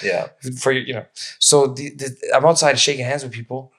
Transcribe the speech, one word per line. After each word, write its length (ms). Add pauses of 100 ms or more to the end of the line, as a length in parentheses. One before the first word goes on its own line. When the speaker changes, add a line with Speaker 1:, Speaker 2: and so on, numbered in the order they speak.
Speaker 1:
yeah. 260 (340)
Speaker 2:
For, 100
you 220
know, 120 (340)
so 280
the, 220
the, 260 (180)
I'm 120
outside 340
shaking 240
hands 200
with 100
people, 460